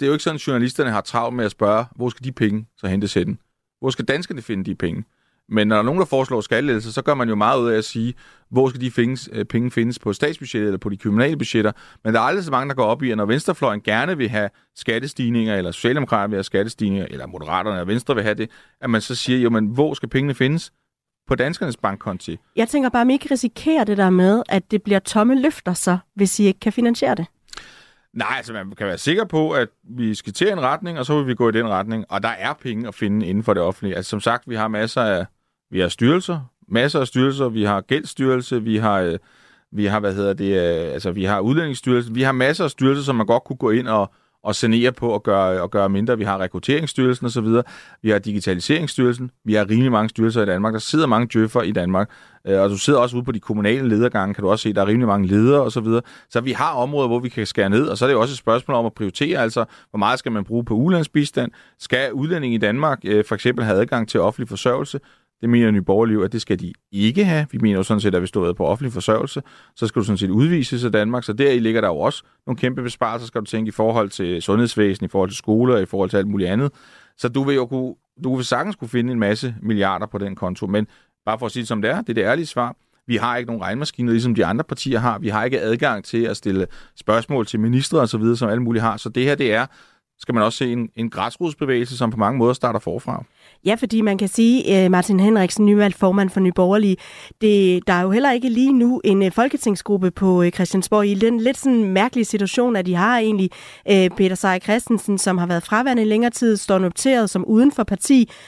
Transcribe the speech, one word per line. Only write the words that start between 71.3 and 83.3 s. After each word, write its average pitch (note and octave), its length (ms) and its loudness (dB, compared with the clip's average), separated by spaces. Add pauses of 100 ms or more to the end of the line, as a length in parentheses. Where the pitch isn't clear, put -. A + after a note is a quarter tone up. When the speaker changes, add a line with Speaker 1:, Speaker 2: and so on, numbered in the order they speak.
Speaker 1:
deri C3 260 4
ligger A2+ 220 2
der G#2 80 2
jo E2 100 -2
også A2 240 -2 (240)
nogle B2 120 -4
kæmpe B2+ 240 -4
besparelser, A#2 440 -6
skal A#2+ 140 -6
du G#2+ 60 -10
tænke, A2 220 -4
i G2+ 40 -6
forhold A2 380 0
til F2 320 -4
sundhedsvæsen, G#2 640 2
i F2+ 40 -6
forhold F#2+ 220 0
til - 60 -12
skoler, A#2 420 2
i F#2+ 80 0
forhold F#2 240 -2
til A2 60 -2
alt G2 120 0
muligt F#2+ 220 -2
andet. C3+ 220 0 (460)
Så B2+ 100 -2
du C3+ 160 -2
vil C#3 100 0
jo B2+ 120 0
kunne, C3 280 -6 (300)
du C3 120 -2
vil B2+ 80 -4
sagtens D3+ 320 -2
kunne A#2+ 120 -12
finde B2 240 -2
en A#2+ 60 -2
masse A2 440 0
milliarder G2 440 -2
på G#2 120 -10
den G2 160 -6
konto. F#2 320 -6
Men G#2 200 0 (400)
bare A2 120 -4
for A#2+ 80 -6
at G#2+ 60 -8
sige B2 80 -6
det, A2 80 -8
som G#2+ 140 -4
det A2 80 0
er, E3+ 100 -2
det A3+ 80 -10
er A#2 60 -4
det A2 80 0
ærlige C#3 240 0
svar. B2 300 -6 (300)
Vi A#2 100 0
har A#2+ 200 0